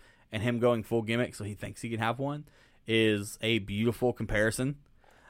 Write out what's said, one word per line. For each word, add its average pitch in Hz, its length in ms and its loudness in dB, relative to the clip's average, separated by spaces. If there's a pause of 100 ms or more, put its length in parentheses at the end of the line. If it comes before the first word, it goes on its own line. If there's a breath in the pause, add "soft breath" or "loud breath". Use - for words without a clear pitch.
(300 soft breath)
and 110 120 -4
him 120 160 0
going 120 240 4
full 117 200 0
gimmick 117 320 -2
so 107 100 -10
he 107 80 -6
thinks 104 300 -10
he 117 80 -6
can 113 100 -4
have 113 180 0
one 143 280 -6 (400 soft breath)
is 110 560 2
a 113 160 2
beautiful 110 560 0
comparison. 113 640 0 (540 soft breath)